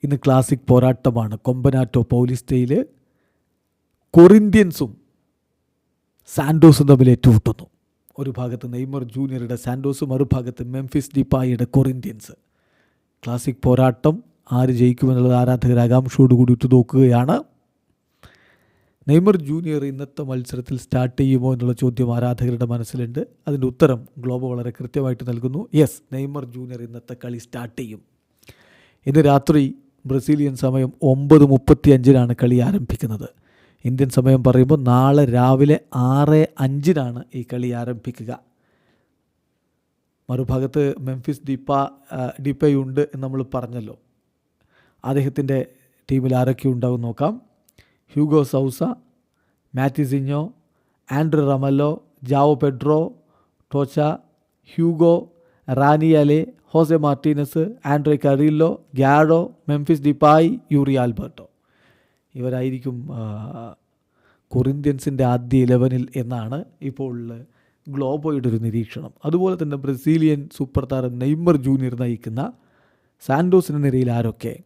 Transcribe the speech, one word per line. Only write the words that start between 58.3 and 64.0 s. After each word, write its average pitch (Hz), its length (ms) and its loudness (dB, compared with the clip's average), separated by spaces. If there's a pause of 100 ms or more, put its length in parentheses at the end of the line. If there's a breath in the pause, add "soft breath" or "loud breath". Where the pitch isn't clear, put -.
ഗ്യാഡോ, 147 600 2 (140)
മെംഫിസ് 147 320 -2
ഡിപ്പായ്, 151 560 4 (140)
യൂറി 139 240 0
ആൽബർട്ടോ. 120 540 -6 (840)
ഇവരായിരിക്കും, 127 800 -6
ആ, 110 600 -12 (720)